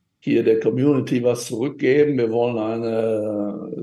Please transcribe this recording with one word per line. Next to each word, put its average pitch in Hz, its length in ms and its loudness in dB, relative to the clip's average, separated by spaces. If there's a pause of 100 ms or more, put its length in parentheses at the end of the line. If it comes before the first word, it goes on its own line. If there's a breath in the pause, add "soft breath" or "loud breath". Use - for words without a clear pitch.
(200)
hier 117 260 0
der 110 160 4
Community 127 640 2
was 120 220 0
zurückgeben. 139 680 2
Wir 117 140 0
wollen 120 260 0
eine 110 1120 -2 (120)